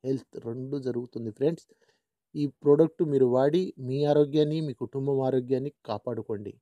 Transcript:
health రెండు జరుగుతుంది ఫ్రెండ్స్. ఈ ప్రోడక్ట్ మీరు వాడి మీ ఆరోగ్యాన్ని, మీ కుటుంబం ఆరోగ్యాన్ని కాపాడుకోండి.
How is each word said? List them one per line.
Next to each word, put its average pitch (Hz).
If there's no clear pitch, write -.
health 131
రెండు 127
జరుగుతుంది 120
ఫ్రెండ్స్. 156
ఈ 147
ప్రోడక్ట్ 151
మీరు 139
వాడి 139
మీ 131
ఆరోగ్యాన్ని, 147
మీ 143
కుటుంబం 135
ఆరోగ్యాన్ని 131
కాపాడుకోండి. 107